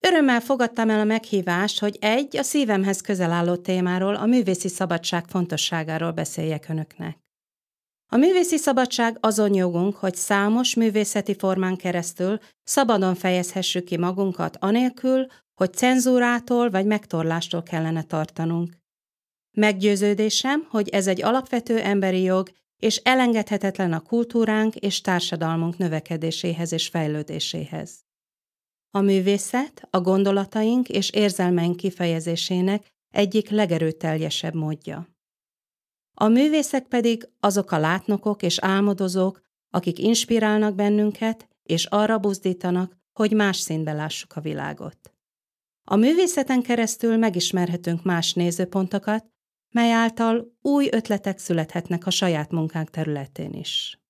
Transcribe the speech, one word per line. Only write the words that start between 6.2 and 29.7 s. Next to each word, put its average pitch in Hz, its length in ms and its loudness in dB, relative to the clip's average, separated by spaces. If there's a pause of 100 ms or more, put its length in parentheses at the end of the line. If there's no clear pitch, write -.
önöknek. 160 500 -8 (960)
A - 40 2
művészi 349 400 4
szabadság 247 640 0
azon 208 340 2
jogunk, 185 420 2
hogy 190 180 -4
számos 214 600 0
művészeti 208 600 0
formán 185 420 0
keresztül 180 640 -4 (240)
szabadon 208 520 2
fejezhessük 180 680 -2
ki 180 120 -6
magunkat 180 640 -2
anélkül, 254 680 0 (280)
hogy 185 200 -2
cenzúrától 240 960 2
vagy 190 160 0
megtorlástól 170 760 -2
kellene 160 400 -4
tartanunk. 165 720 -4 (800)
Meggyőződésem, 208 1120 2
hogy 208 180 0
ez 190 180 0
egy 185 160 0
alapvető 240 560 0
emberi 190 440 0
jog, 185 280 0 (260)
és 214 200 0
elengedhetetlen 214 960 0
a 160 80 -2
kultúránk 220 720 0
és - 260 -4
társadalmunk 170 760 -2
növekedéséhez 165 960 -4
és 160 160 -4
fejlődéséhez. 151 1160 -6 (840)
A 202 100 0
művészet 202 880 0